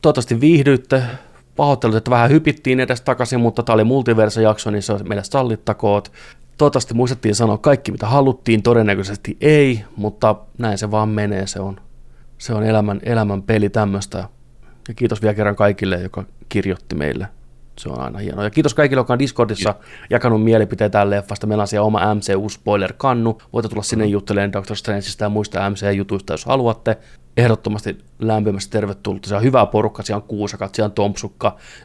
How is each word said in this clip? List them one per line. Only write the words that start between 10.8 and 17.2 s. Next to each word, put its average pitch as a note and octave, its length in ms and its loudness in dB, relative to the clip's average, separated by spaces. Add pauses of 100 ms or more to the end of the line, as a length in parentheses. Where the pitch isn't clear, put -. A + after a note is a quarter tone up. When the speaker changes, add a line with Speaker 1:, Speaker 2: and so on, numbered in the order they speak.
Speaker 1:
vaan A2 180 0
menee. G#2 380 -2
Se F#2+ 120 -10
on, G2 220 -8 (560)
se - 160 -8
on G#2+ 100 0
elämän, G#2 400 2
elämän G#2 400 -2
peli G#2 260 0
tämmöstä. G2 600 -4 (580)
Ja A#2 60 -12
kiitos A2 280 -2
vielä G#2+ 120 2
kerran G2+ 220 0
kaikille, G2+ 460 0
joka F#2+ 220 -10 (260)
kirjoitti F#2+ 460 -4
meille. D2 320 -4 (520)